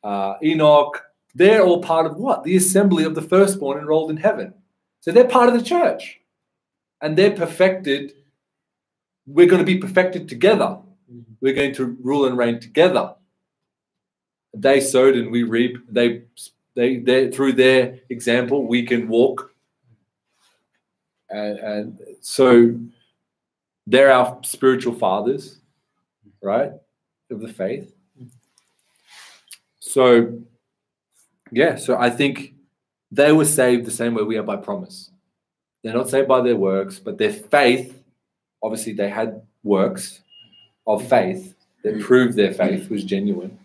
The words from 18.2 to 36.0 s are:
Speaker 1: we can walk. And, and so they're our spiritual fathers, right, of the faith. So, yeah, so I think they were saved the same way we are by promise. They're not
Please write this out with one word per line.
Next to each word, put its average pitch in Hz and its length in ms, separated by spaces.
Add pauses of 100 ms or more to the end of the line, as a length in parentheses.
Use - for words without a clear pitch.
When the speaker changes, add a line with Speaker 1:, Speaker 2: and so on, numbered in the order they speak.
Speaker 1:
we 120 180
can 117 240
walk. 120 460 (1800)
And, 104 280
and 104 400 (220)
so 117 580 (1080)
they're 135 260
our 127 300
spiritual 123 520
fathers, 107 640 (840)
right, 110 320 (580)
of 107 100
the 117 80
faith. 113 460 (1900)
So, 123 600 (1120)
yeah, 139 260
so 123 220
I 120 120
think 139 440 (560)
they 147 220
were 156 120
saved 123 420
the - 40
same 117 240
way 107 80
we 107 160
are 104 40
by 101 140
promise. - 540 (720)
They're 110 120
not 120 140